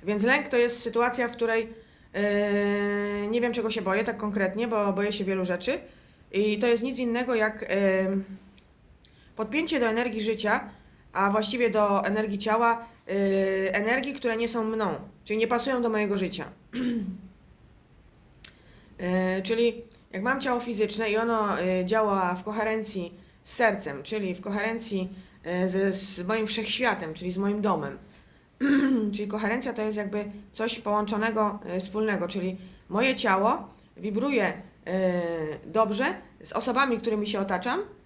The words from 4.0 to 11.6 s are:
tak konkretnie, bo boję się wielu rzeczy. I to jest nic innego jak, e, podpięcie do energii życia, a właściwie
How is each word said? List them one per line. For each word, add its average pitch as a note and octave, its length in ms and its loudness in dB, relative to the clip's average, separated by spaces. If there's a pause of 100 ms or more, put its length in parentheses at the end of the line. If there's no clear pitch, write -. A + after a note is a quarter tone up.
tak A3+ 120 -4
konkretnie, G#3 520 -2
bo G#3 240 2
boję G3+ 200 0
się G3+ 120 -2
wielu F#3+ 200 0
rzeczy. F#3 340 -2 (540)
I G#3 260 2
to A3+ 80 2
jest A#3 160 4
nic B3+ 160 -4
innego B3 360 0
jak, G#3+ 280 0
e, G#3 40 -8 (1700)
podpięcie D4+ 440 0
do A#3+ 60 4
energii A3+ 360 0
życia, G#3+ 480 0 (420)
a G3 180 2
właściwie A3 400 2